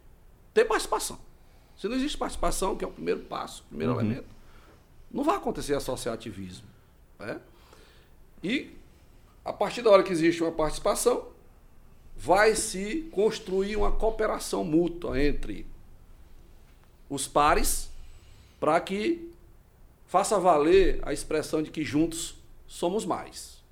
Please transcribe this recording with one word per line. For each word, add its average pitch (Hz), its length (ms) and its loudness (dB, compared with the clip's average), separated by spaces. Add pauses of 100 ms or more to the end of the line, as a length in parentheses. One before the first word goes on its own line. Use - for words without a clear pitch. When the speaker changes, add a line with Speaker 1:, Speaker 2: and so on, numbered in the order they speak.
(540)
Speaker 1:
ter 220 100 6
participação. - 560 -2 (560)
Se - 140 -6
não 247 60 -4
existe 262 220 -2
participação, - 600 -2
que - 60 -8
é - 40 -4
o - 40 -10
primeiro 165 300 -4
passo, - 420 -10
o - 60 -20
primeiro - 240 -2
Speaker 2:
Uhum. - 60 -2
Speaker 1:
elemento, 113 280 -2 (840)
não - 120 -2
vai 330 120 2
acontecer 147 400 -4
associativismo, 110 880 -8 (540)
né? 120 200 -10 (1040)
E, 226 300 -4 (720)
a - 80 -8
partir 208 300 -4
da 233 80 6
hora 190 140 10
que - 100 -4
existe 165 280 2
uma 165 120 0
participação, - 720 0 (880)
vai 208 380 4
se 208 560 -6
construir 196 640 0
uma 208 160 4
cooperação 214 720 0
mútua 151 580 0
entre 139 440 0 (1400)
os 143 180 -6
pares - 640 2 (680)
pra 160 200 2
que 208 520 -4 (760)
faça 196 320 2
valer 170 640 6
a 139 100 -4
expressão 156 480 -2
de 151 100 -4
que 156 120 -4
juntos 156 520 -2 (320)
somos - 380 -4
mais. - 680 -8